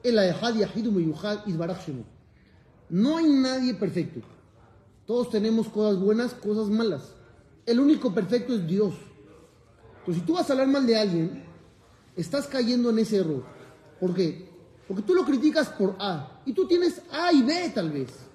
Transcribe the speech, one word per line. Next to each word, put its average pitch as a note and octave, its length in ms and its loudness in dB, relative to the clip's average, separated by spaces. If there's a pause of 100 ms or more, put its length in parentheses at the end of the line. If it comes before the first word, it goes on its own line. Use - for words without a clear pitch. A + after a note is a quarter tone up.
el A#3 160 4
ahad G3+ 360 0
yahidu A3 360 -2
meyuchad G3 560 -2
itbarach E3 380 -6
shemu". B2+ 180 -10 (840)
No B3 280 2
hay E4 100 2
nadie C4 480 2
perfecto. E3+ 440 -4 (880)
Todos A#3+ 240 -2
tenemos A3 400 0
cosas G#3 300 0
buenas, A3 340 0
cosas G#3 360 -4
malas. G#3+ 340 0 (640)
El A#3+ 140 2
único C#4 340 4
perfecto A#3 400 0
es F3+ 140 -2
Dios. G3 260 0 (1040)
Entonces, F3 220 -4
si - 60 -4
tú D#4+ 60 0
vas F4 160 0
a C#4 40 2
hablar C4+ 140 2
mal C#4 180 2
de A3+ 140 4
alguien, F3 440 -2 (720)
estás C4+ 320 -4
cayendo B3 420 0
en A3 100 2
ese A3 180 0
error. D#3 260 0 (560)
¿Por F3+ 140 0
qué? D#3+ 360 -2 (380)
Porque G3+ 160 -6
tú F#4 100 2
lo F4+ 120 4
criticas D4 440 2
por - 300 -2
A. F3+ 460 -6
Y A#3 80 -4
tú F#4+ 140 0
tienes F4 340 2 (100)
A F4 200 0
y C#4 100 8
B, E4 320 0
tal E3+ 180 -2
vez. C3+ 180 -6 (260)